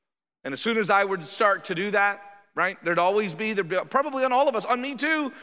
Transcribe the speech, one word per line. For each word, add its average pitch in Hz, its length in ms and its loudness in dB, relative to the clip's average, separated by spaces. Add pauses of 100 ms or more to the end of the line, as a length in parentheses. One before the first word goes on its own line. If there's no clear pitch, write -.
(440)
And 135 80 -8
as 131 80 -6
soon 226 160 0
as 214 140 2
I 202 160 4
would 190 180 -4
start 190 420 0
to 185 100 -6
do 196 160 -4
that, 202 300 0 (320)
right, 185 300 -2
there'd 170 160 0
always 190 340 2
be, 214 200 -4
there'd 190 160 -2
be, 185 80 -2 (120)
probably 269 360 0
on 254 80 0
all 277 160 4
of 226 80 2
us, 196 80 -4
on 247 160 0
me 277 140 -6
too, 302 360 0 (120)